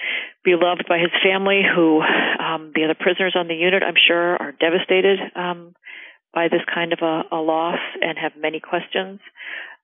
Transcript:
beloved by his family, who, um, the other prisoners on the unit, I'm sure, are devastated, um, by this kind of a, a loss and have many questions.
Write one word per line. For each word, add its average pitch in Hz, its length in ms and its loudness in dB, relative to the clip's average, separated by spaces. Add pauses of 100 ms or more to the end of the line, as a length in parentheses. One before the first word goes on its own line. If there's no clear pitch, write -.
(440)
beloved 175 440 2
by 175 100 2
his 170 140 0 (120)
family, 196 400 2
who, 170 380 4
um, 156 720 -2
the 156 120 0
other 156 140 0
prisoners 185 360 0
on 175 120 0
the 165 80 -4
unit, 180 280 2
I'm 170 120 -2
sure, 175 420 4
are 147 140 -8
devastated, 185 680 2 (160)
um, 175 380 -8 (600)
by 170 160 2
this 170 120 2 (120)
kind 170 200 -2
of 170 80 -2
a, 165 300 0
a 170 60 -2
loss 160 420 0 (220)
and 160 160 0
have 156 220 -4
many 156 200 -4
questions. 190 600 -6 (640)